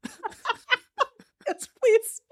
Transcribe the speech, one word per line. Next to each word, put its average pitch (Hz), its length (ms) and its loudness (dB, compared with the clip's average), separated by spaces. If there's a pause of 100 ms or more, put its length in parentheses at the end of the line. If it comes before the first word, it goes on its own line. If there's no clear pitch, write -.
<laughs> - 1400 -8
Yes, - 220 -8 (100)
please. 453 420 2 (120)